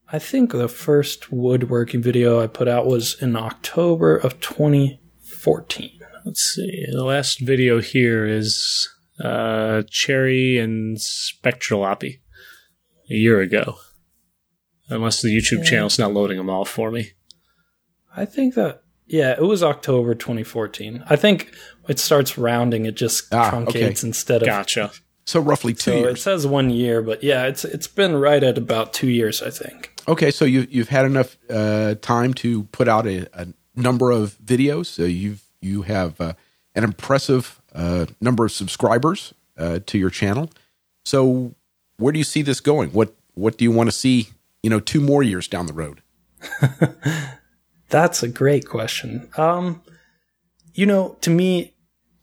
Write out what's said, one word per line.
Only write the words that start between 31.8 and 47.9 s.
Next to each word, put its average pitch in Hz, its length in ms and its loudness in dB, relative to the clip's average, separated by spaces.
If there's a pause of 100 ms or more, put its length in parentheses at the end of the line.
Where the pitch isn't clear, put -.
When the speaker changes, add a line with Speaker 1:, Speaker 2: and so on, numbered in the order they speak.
Speaker 3:
time 123 400 0
to 113 300 -2
put 117 220 0
out 110 200 2
a, 92 260 -4
a 87 140 -12 (280)
number 123 360 2
of 107 260 0
videos. 135 480 0
So - 200 -10
you've, 98 360 -4 (200)
you 98 200 -4
have, 92 400 -4
uh, 82 120 -6 (420)
an 107 80 2
impressive, 127 760 0 (140)
uh, 85 320 -2 (160)
number 117 240 2
of 101 60 -2
subscribers, 120 800 -2 (240)
uh, 85 300 -4
to 110 100 -2
your 92 140 2
channel. 117 400 -2 (540)
So 127 500 2 (420)
where 131 160 2
do 156 60 0
you 151 40 0
see 151 200 -2
this 139 160 0
going? 139 320 0
What, 107 240 2 (180)
what 98 240 -2
do 120 80 2
you 117 60 4
wanna 117 220 4
see, 123 360 0 (320)
you 110 80 0
know, 110 100 2
two 151 220 0
more 143 220 4
years 92 240 -2
down 90 180 -4
the 73 80 -10
road? 76 300 -10 (580)
Speaker 1:
<laughs> - 1300 -4
That's 160 340 2